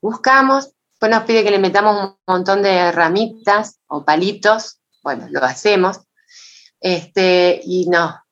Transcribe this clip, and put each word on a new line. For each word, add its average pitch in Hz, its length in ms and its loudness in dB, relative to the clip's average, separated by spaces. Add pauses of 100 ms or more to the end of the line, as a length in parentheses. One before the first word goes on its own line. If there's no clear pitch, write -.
buscamos, 262 680 0 (220)
después 220 180 -2
nos 220 120 0
pide 226 200 2
que 208 80 2
le 196 80 2
metamos 202 440 2
un 196 220 -12
montón 185 380 0
de 180 280 2
ramitas 202 960 -2
o 147 160 -10
palitos, 202 760 -2 (220)
bueno, 131 260 -8
lo 143 160 -4
hacemos, 190 540 0 (800)
este, 180 840 0
y 180 240 -4
nos 170 280 0 (160)